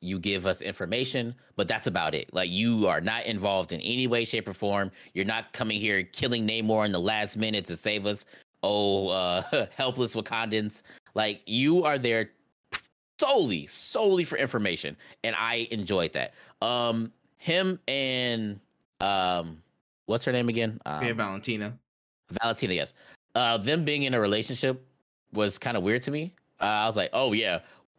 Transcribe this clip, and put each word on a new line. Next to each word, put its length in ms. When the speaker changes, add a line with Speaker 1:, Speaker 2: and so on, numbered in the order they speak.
Speaker 1:
you 180
give 280
us 160
information, 720
but 120
that's 180
about 300
it. 180
Like, 160
you 380
are 120
not 280
involved 440
in 100
any 260
way, 180
shape, 220
or 60
form. 380
You're 120
not 280
coming 260
here 240
killing 440
Namor 400
in 40
the 80
last 380
minute 280
to 120
save 300
us. 180
Oh, 460
uh, 640
<laughs> 60
helpless 380
Wakandans. 640
Like, 320
you 400
are 140
there 320
solely, 480
solely 560
for 160
information. 580
And 140
I 320
enjoyed 440
that. 200
Um, 500
him 500
and, 720
um, 600
what's 180
her 60
name 180
again? 380
Um, 180
Speaker 2:
Yeah, 80
Valentina. 640
Speaker 1:
Valentina, 420
yes. 200
Uh, 220
them 280
being 180
in 100
a 60
relationship 640
was 240
kinda 220
weird 240
to 80
me. 220
Uh, 40
I 200
was 120
like, 160
"Oh, 200
yeah, 260